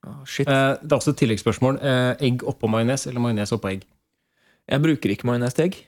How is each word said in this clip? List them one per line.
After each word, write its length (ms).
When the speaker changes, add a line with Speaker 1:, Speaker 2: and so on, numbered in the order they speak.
Speaker 1:
Ah, 220
shit. 200
Speaker 2:
Eh, 380
det 80
er 80
også 160
et 80
tilleggsspørsmål. 560
Eh, 320
egg 180
oppå 240
majones, 380
eller 160
majones 320
oppå 160
egg? 160
Speaker 1:
Jeg 140
bruker 320
ikke 100
majones 320
til 120
egg. 180